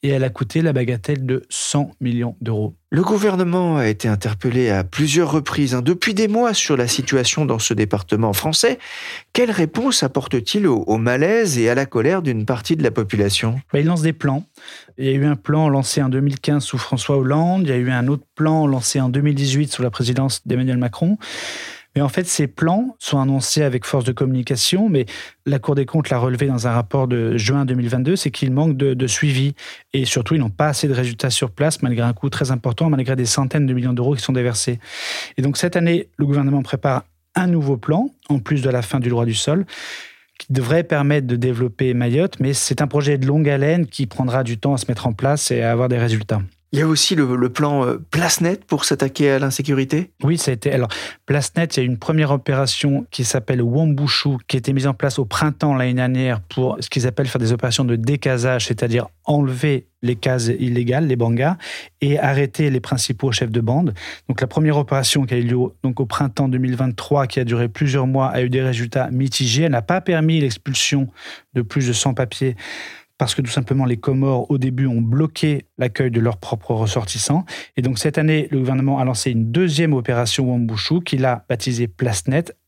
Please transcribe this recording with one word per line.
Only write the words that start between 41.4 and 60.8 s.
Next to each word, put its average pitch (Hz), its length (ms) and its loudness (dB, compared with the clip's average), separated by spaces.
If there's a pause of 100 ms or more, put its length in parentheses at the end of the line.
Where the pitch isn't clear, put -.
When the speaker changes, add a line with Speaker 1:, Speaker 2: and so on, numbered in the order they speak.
Speaker 1:
Mayotte, 123 460 0
mais 135 160 0
c'est - 280 -2
un 143 40 2
projet 143 320 0
de 131 80 0
longue 147 220 4
haleine 147 400 2
qui - 180 -4
prendra 127 380 -2
du 117 140 -4
temps 139 160 0
à 127 40 -2
se - 80 -6
mettre - 220 -4
en 117 40 -2
place 135 380 0
et 120 100 0
à 117 120 2
avoir 123 160 2
des 123 100 2
résultats. 110 420 0 (320)
Speaker 2:
Il 143 60 0
y 147 40 2
a 160 40 2
aussi 160 300 2
le, 131 180 2
le 123 140 2
plan, 143 360 0
euh, 123 140 0 (140)
Place 165 280 2
Nette 175 240 0
pour 147 200 -2
s'attaquer 139 480 2
à 135 80 2
l'insécurité ? 139 720 -2 (100)
Speaker 1:
Oui, 156 160 2
ça - 140 0
a - 20 0
été. 131 160 -2
Alors, 127 160 0 (400)
Place 135 300 0
Nette, 165 200 0
il 139 40 2
y - 20 2
a - 20 2
une 123 140 0
première 156 320 2
opération 139 800 0
qui 127 140 -4
s'appelle 127 360 -2
Wambushu, 143 760 0 (100)
qui - 100 -2
a - 20 0
été 123 140 -2
mise 135 140 0
en 135 80 0
place 139 240 -2
au 135 60 0
printemps 147 500 0
l'année 127 200 0
dernière 127 460 0
pour 127 380 -2
ce - 100 -10
qu'ils 127 200 0
appellent 135 180 -2
faire 123 140 -2
des 113 120 2
opérations 123 320 0
de 120 120 2
décasage, 127 720 0
c'est-à-dire 117 400 0 (160)
enlever 139 640 0 (140)
les 120 120 0
cases 123 320 0 (140)
illégales, 123 480 0